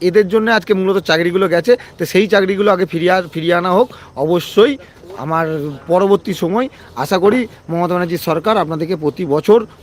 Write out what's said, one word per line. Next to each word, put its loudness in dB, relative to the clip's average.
এদের 2
জন্য 0
আজকে 0
মূলত 0
চাকরিগুলো 0
গেছে, 2
তো -4
সেই 2
চাকরিগুলো 2
আগে 0
ফিরিয়ে 0
আ-, 2
ফিরিয়ে -2
আনা 0
হোক। 2
অবশ্যই 2
আমার -2
পরবর্তী 2
সময় -2
আশা -2
করি 2
মমতা -2
ব্যানার্জির -2
সরকার -2
আপনাদেরকে -4
প্রতি -4
বছর 2